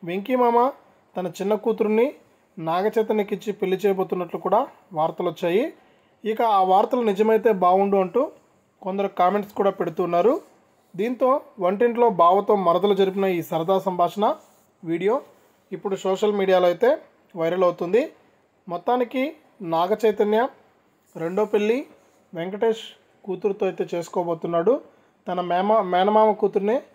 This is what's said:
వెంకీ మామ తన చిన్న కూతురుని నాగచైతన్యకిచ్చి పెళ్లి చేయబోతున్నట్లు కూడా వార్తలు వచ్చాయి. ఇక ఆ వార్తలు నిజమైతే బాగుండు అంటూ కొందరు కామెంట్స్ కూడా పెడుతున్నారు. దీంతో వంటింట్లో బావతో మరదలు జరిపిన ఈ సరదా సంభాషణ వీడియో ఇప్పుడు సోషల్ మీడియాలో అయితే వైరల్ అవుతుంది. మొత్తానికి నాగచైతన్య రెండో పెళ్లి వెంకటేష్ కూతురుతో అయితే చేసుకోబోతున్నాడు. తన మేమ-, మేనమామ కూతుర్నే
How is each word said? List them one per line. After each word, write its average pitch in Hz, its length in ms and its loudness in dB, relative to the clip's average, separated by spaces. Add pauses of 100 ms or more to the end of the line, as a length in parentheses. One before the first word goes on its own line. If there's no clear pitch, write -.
వెంకీ 196 320 -4
మామ 240 340 4 (460)
తన 185 100 -6
చిన్న 190 280 -2
కూతురుని 214 600 0 (440)
నాగచైతన్యకిచ్చి 208 920 -2
పెళ్లి 185 240 -4
చేయబోతున్నట్లు 185 720 -2
కూడా 220 220 0 (240)
వార్తలు 165 380 -2
వచ్చాయి. 180 340 0 (600)
ఇక 220 180 -4
ఆ 214 200 2
వార్తలు 214 380 2
నిజమైతే 220 520 2
బాగుండు 190 440 2
అంటూ 196 360 0 (500)
కొందరు 196 260 -4
కామెంట్స్ 196 460 0
కూడా 196 160 2
పెడుతున్నారు. 180 720 0 (560)
దీంతో 254 440 0 (200)
వంటింట్లో 226 500 2
బావతో 196 460 4
మరదలు 180 380 2
జరిపిన 196 300 0
ఈ 185 180 0
సరదా 165 360 0
సంభాషణ 185 560 0 (500)
వీడియో 180 380 -2 (500)
ఇప్పుడు 190 240 -6
సోషల్ 196 360 0
మీడియాలో 190 340 2
అయితే 175 240 2 (460)
వైరల్ 175 280 0
అవుతుంది. 180 480 0 (560)
మొత్తానికి 247 680 -4 (260)
నాగచైతన్య 208 880 0 (680)
రెండో 180 280 -2
పెళ్లి 214 420 -2 (480)
వెంకటేష్ 202 500 -4 (400)
కూతురుతో 196 420 -4
అయితే 180 280 -4
చేసుకోబోతున్నాడు. 170 880 -2 (460)
తన 180 120 -4
మేమ-, 185 420 0
మేనమామ 202 500 2
కూతుర్నే 208 500 -2 (120)